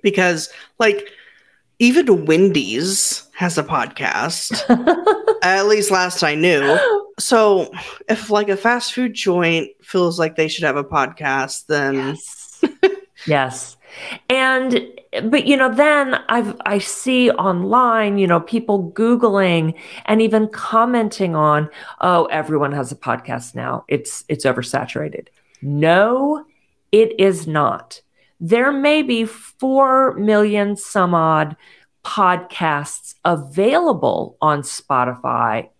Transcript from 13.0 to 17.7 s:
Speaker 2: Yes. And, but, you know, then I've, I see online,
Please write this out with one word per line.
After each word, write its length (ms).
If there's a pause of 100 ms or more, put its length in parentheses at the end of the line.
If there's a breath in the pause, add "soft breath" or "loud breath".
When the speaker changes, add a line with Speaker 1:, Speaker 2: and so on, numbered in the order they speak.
Speaker 2:
Yes. 500 (520 loud breath)
And, 520 (440)
but, 200
you 100
know, 160
then 440 (120)
I've, 380
I 140
see 500
online, 880